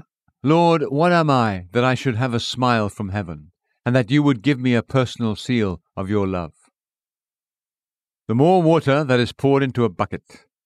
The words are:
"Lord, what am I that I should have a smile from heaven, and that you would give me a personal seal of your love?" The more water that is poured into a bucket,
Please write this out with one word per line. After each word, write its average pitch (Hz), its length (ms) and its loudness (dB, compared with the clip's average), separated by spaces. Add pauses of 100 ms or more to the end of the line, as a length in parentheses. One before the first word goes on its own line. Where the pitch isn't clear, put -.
(440)
"Lord, 165 380 4
what 147 280 0
am 165 180 2
I 110 440 0
that 120 100 0
I 127 120 2
should 127 200 -2
have 120 200 -2
a 117 40 -2
smile 120 500 -2
from 101 200 -8
heaven, 85 420 -8 (340)
and 123 120 0
that 120 160 0
you 147 100 4
would 135 200 0
give 135 180 0
me 127 160 0
a 110 80 0
personal 120 500 -2
seal 104 480 -4 (140)
of 95 120 -8
your 101 200 -2
love?" 87 260 -6 (1700)
The 113 80 -2
more 175 260 4
water 156 400 2
that 127 160 2
is 117 140 -2
poured 139 320 0
into 123 200 -2
a 113 40 0
bucket, - 580 -8 (200)